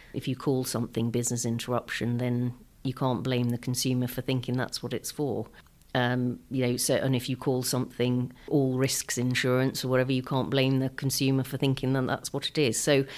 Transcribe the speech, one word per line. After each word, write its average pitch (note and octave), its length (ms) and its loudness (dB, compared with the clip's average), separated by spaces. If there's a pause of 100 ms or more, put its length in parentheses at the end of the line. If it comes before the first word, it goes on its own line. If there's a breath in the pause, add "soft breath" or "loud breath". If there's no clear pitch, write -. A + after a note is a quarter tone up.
(140 loud breath)
if - 120 -6
you C3 80 0
call C3 300 0
something A#2 460 -2
business A#2+ 340 -2
interruption, A#2+ 720 -2
then B2 360 0 (280)
you C3 120 -2
can't B2 280 0
blame B2 280 0
the A#2+ 80 -2
consumer B2+ 480 -2
for B2 160 -6
thinking B2+ 340 -2
that's - 260 -4
what B2 100 -8
it's - 180 -6
for. A2 360 -4 (480 loud breath)
Um, B2 460 0 (100)
you B2+ 160 0
know, B2 100 2
so, C3 200 2
and C3 200 2
if A#2 120 -2
you B2+ 100 -4
call C3 240 0
something B2 680 0 (180 loud breath)
all C3+ 280 2
risks - 400 -2
insurance B2+ 680 2
or C3 60 -2
whatever, B2+ 240 2
you B2+ 100 0
can't B2+ 280 -2
blame C3 280 4
the C3 120 0
consumer C3+ 520 2
for C3+ 140 -6
thinking C3+ 380 2
that C3 120 0
that's - 280 -4
what - 120 -4
it - 120 -4
is. B2 200 2
So C#3 280 4 (120)